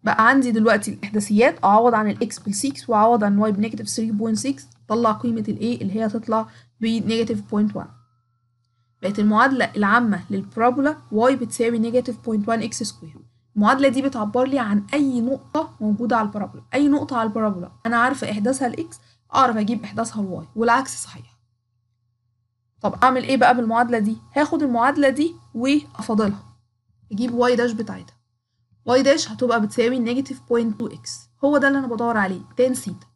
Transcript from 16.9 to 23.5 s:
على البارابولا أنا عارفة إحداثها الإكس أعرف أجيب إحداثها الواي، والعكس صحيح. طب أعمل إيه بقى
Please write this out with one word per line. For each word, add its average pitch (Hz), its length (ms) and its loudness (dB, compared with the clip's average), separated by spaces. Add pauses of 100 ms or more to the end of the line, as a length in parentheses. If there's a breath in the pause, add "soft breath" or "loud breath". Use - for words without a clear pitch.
على 220 120 -2
البارابولا 208 420 -4 (160)
أنا 233 100 0
عارفة 262 340 0
إحداثها 240 380 -2
الإكس - 320 -10 (340 soft breath)
أعرف 240 220 4
أجيب 214 280 -2
إحداثها 220 380 -6
الواي، 165 240 -8 (100)
والعكس 233 460 0
صحيح. - 380 -20 (1400)
طب 202 220 -4
أعمل 254 220 4
إيه 269 120 0
بقى 240 200 6